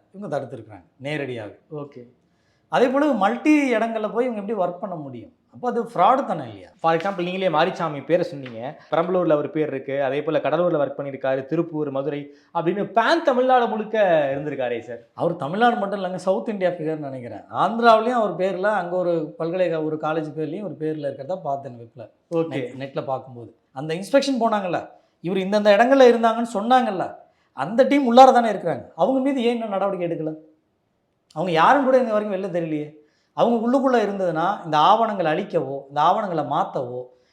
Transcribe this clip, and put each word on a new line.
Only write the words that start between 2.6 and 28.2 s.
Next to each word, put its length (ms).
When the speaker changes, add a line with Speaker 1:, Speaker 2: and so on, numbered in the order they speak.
Speaker 1:
அதே 200
போல 180
மல்டி 500
இடங்கள்ல 380
போய் 120
இவங்க 160
எப்படி 220
ஒர்க் 220
பண்ண 100
முடியும்? 380
அப்போ 160
அது 140
ஃப்ராடு 420
தானே 220
இல்லையா? 220
Speaker 2:
For 160
example, 260
நீங்களே 260
மாரிசாமி 600
பேரை 140
சொன்னீங்க, 560
பெரம்பலூர்ல 460
அவர் 120
பேர் 180
இருக்கு, 360
அதே 200
போல 140
கடலூர்ல 440
ஒர்க் 180
பண்ணியிருக்காரு, 460
திருப்பூர், 460
மதுரை 280
அப்படின்னு 300
பேன் 320
தமிழ்நாடு 380
முழுக்க 280
இருந்திருக்காரே 460
சார். 200
Speaker 1:
அவர் 220
தமிழ்நாடு 400
மட்டும் 280
இல்லைங்க, 120
சவுத் 340
இந்தியா 200
ஃபிகர்னு 400
நினைக்கிறேன். 320
ஆந்திராவிலையும் 600
அவர் 140
பேர்ல, 340
அங்க 140
ஒரு 420
பல்கலைக்கழக, 480
ஒரு 160
காலேஜ் 360
பேர்லயும் 260
ஒரு 160
பேர்ல 300
இருக்கிறதா 260
பார்த்தேன் 460
வெப்ல. 240
Speaker 2:
ஓகே. 180
Speaker 1:
நெட்-, 280
நெட்ல 220
பார்க்கும்போது 480
அந்த 240
இன்ஸ்பெக்ஷன் 500
போனாங்கல்ல, 360
இவர் 260
இந்தந்த 320
இடங்கள்ல 340
இருந்தாங்கன்னு 480
சொன்னாங்கல்ல, 560
அந்த 300
டீம் 280
உள்ளார 200